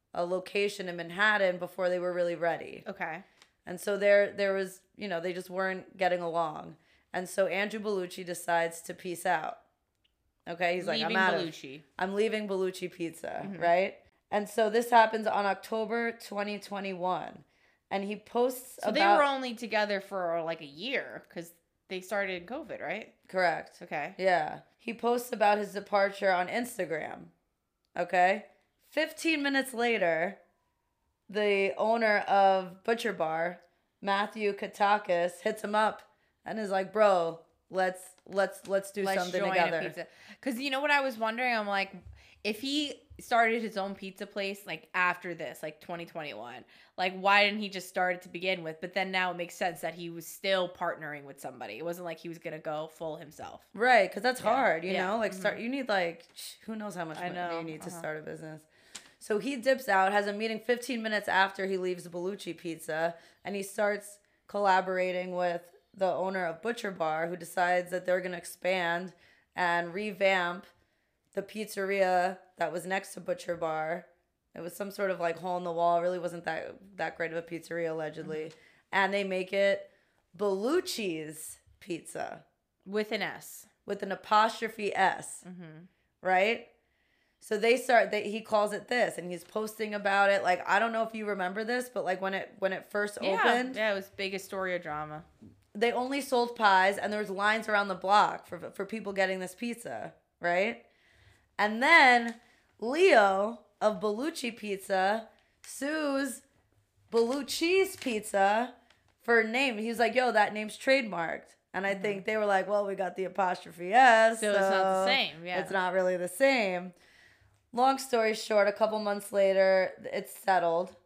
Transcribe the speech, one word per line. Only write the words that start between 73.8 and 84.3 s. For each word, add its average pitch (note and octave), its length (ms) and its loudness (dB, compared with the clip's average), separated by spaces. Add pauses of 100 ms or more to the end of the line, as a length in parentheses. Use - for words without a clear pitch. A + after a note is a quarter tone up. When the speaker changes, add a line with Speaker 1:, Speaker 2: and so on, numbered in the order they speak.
Speaker 1:
It - 60 -14
was F3 160 -10
some G3+ 140 -6
sort G3 200 -2
of, F3+ 100 -4
like, E3+ 180 -2
hole F3+ 180 -4
in F3+ 80 -4
the E3+ 80 -4
wall. E3+ 300 4
Really F3+ 160 0
wasn't E3+ 260 -6
that, - 320 -6 (200)
that E3 200 -6
great D#3+ 160 -4
of E3 60 -4
a E3 40 -6
pizzeria, E3 480 -6
allegedly. D#3 560 -8
Speaker 2:
Mm-hmm. D#3 120 -18 (340)
Speaker 1:
And F#3+ 220 2
they G3+ 100 0
make F#3 300 -4
it G3 360 2 (460)
Bellucci's G3 1200 -2 (220)
Pizza. - 640 -10 (400)
Speaker 2:
With G#3 280 -4
an G3+ 100 -4
S. - 440 -10 (180)
Speaker 1:
With G3+ 180 -6
an G3 100 -4
apostrophe G#3+ 800 0